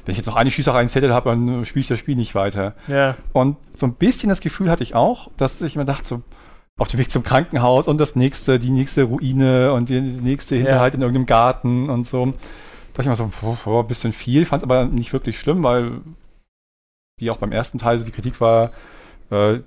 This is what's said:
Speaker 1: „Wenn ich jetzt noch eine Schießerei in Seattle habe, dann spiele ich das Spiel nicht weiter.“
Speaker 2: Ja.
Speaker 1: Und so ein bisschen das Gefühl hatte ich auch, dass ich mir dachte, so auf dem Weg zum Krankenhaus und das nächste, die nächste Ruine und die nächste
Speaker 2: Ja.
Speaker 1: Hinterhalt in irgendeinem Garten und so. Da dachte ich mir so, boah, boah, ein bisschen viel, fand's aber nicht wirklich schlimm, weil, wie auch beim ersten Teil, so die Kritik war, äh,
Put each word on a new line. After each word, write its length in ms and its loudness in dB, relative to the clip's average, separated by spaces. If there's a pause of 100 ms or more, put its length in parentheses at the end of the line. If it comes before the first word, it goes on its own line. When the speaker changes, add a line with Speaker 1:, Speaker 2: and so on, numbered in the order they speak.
Speaker 1:
„Wenn 60 -4
ich 60 -2
jetzt 100 -6
noch 80 -6
eine 160 4
Schießerei 300 2
in 80 0
Seattle 240 2
habe, 180 2
dann 340 0
spiele 160 -2
ich 60 -4
das 100 -2
Spiel 180 -4
nicht 200 -4
weiter.“ 380 -2 (140)
Speaker 2:
Ja. 280 0 (180)
Speaker 1:
Und 240 2 (180)
so 120 -2
ein 80 -2
bisschen 340 2
das 120 0
Gefühl 280 -2
hatte 140 0
ich 100 -8
auch, 440 0
dass 240 -2
ich 140 -6
mir 100 -2
dachte, 200 -4
so 160 -8 (560)
auf 100 0
dem 120 -2
Weg 100 0
zum 140 -2
Krankenhaus 640 2
und 120 0
das 160 0
nächste, 440 2
die 120 -2
nächste 320 2
Ruine 680 2
und 160 0
die 120 0
nächste 540 -4
Speaker 2:
Ja. 60 2
Speaker 1:
Hinterhalt 320 2
in 80 -2
irgendeinem 260 0
Garten 640 2
und 180 -2
so. 180 -2
Da 800 -8
dachte 0 -
ich 40 0
mir 80 2
so, 160 -4 (100)
boah, 220 -4
boah, 200 0
ein 40 -4
bisschen 260 -4
viel, 320 0
fand's 180 -2
aber 220 2
nicht 280 -2
wirklich 240 -4
schlimm, 260 0
weil, 360 0 (1200)
wie 100 -4
auch 80 -4
beim 140 -6
ersten 260 -4
Teil, 220 0
so 60 -8
die 60 -10
Kritik 300 -6
war, 300 4 (580)
äh, 380 2